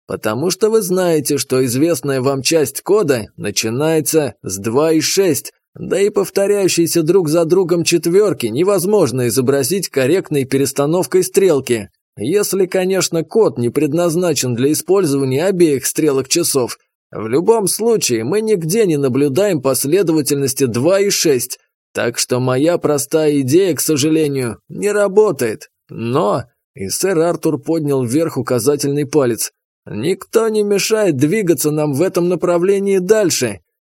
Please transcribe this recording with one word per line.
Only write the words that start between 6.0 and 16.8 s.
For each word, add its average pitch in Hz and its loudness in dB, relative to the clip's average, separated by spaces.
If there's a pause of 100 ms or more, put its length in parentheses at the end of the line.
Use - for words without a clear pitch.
повторяющиеся 196 0
друг 165 4
за 165 2
другом 175 2
четверки 170 2
невозможно 156 0
изобразить 135 0
корректной 139 0
перестановкой 143 0
стрелки. 135 0 (300)
Если, 185 -2
конечно, 180 -2
код 185 2
не 120 -2
предназначен 156 0
для 131 2
использования 143 0
обеих 175 2
стрелок 135 0
часов. 139 -2 (340)